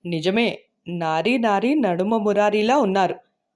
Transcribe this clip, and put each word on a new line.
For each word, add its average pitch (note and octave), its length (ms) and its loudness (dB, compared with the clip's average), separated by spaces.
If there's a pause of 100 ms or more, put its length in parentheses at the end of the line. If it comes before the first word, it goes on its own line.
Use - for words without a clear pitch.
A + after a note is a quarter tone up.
"నిజమే, F3+ 540 -2 (280)
నారీ E3+ 500 -2
నారీ A3+ 380 0
నడుమ G3+ 420 0
మురారిలా G#3 600 2
ఉన్నారు" G3 380 0 (400)